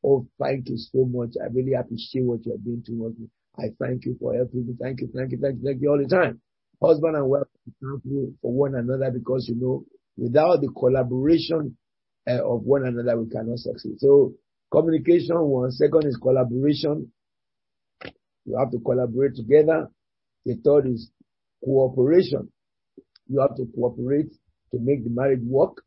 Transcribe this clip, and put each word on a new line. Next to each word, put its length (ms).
Oh, 200
thank 300
you 80
so 280
much. 360
I 120
really 200
appreciate 500
what 220
you 80
are 40
doing 280
towards 340
me. 80
I 220
thank 260
you 140
for 140
helping 340
me. 120
Thank 220
you, 120
thank 180
you, 100
thank 180
you, 60
thank 160
you 80
all 80
the 100
time. 320
Husband 360
and 100
wife 140
are 400
thankful 500
for 120
one 220
another 360
because, 380
you 60
know, 280
without 440
the 80
collaboration, 1040
uh, 160
of 180
one 220
another, 340
we 100
cannot 300
succeed. 400
So 340
communication, 680
one. 320
Second 340
is 120
collaboration. 960
You 120
have 140
to 80
collaborate 560
together. 540
The 100
third 320
is 240
cooperation. 880
You 140
have 160
to 180
cooperate 560
to 80
make 240
the 60
marriage 340
work. 440